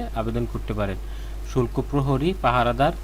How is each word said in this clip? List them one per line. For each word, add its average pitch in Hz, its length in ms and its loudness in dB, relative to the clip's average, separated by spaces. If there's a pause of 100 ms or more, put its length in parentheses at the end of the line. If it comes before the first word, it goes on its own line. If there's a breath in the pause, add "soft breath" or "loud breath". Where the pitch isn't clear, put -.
(200)
আবেদন 113 240 0 (100)
করতে 110 260 -4
পারেন। 98 180 0 (540 loud breath)
শুল্ক 123 240 0 (160)
প্রহরী, 139 380 2 (160)
পাহারাদার, 123 480 4 (100)